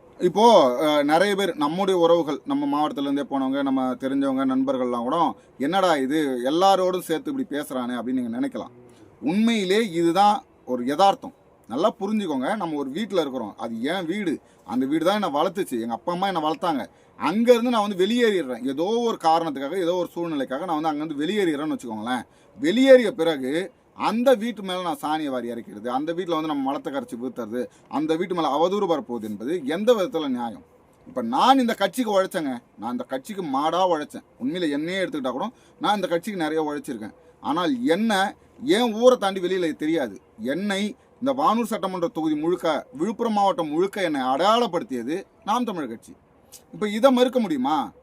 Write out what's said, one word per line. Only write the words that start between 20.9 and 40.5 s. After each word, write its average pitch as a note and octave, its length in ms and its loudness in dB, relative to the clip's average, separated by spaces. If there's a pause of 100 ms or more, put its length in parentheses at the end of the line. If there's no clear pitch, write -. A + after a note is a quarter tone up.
அங்கேருந்து D3 280 -6
வெளியேறிடுறேன்னு D#3 580 -2
வச்சுக்கோங்களேன். A#2 460 -6 (380)
வெளியேறிய A#3 520 8
பிறகு D#3 600 -2 (220)
அந்த A3+ 400 2
வீட்டு G#3+ 280 -4
மேல F#3 200 -6
நான் E3 140 -4
சாணியை D3+ 360 -4
வாரி A#2+ 160 -4
இறக்கிறது, A2+ 400 -10
அந்த C#3+ 240 -2
வீட்டுல E3+ 180 -6
வந்து D#3+ 160 -2
நம்ம D3 160 -4
மலத்தை C#3 300 -4
கரைச்சி C3 300 -6
ஊத்துறது, A#2+ 440 -6 (220)
அந்த D#3 280 -2
வீட்டு F3+ 180 -4
மேல D#3+ 140 0
அவதூறு F3+ 400 2
பரப்புவது B2+ 340 -2
என்பது A#2 440 -6
எந்த G3+ 260 2
விதத்துல E3 360 0
நியாயம்? A#2+ 360 -6 (420)
இப்ப - 160 -6
நான் F3 360 4
இந்த A#3 160 0
கட்சிக்கு G3+ 480 0
உழைச்சேங்க, D#3 360 -4 (200)
நான் A2 120 -8
இந்த B2 140 -6
கட்சிக்கு F#3 380 -8
மாடா D#3+ 460 0
உழைச்சேன். D3+ 360 -4 (180)
உண்மையில D#3+ 280 -2
என்னையே E3+ 340 -2
எடுத்துக்கிட்டா C#3 260 -4
கூட D#3+ 200 -4 (300)
நான் F#3 140 0
இந்த F#3+ 120 -2
கட்சிக்கு F3 340 -4
நிறைய D#3 220 0
உழைச்சிருக்கேன். C#3+ 520 -8 (260)
ஆனால் C#3+ 440 -2
என்ன, G3 520 0 (280)
என் G#3+ 300 2
ஊரை A#3 240 6
தாண்டி F#3+ 220 -2
வெளியில F3 320 0
தெரியாது. D3+ 480 -2 (200)
என்னை F#3+ 560 -2 (280)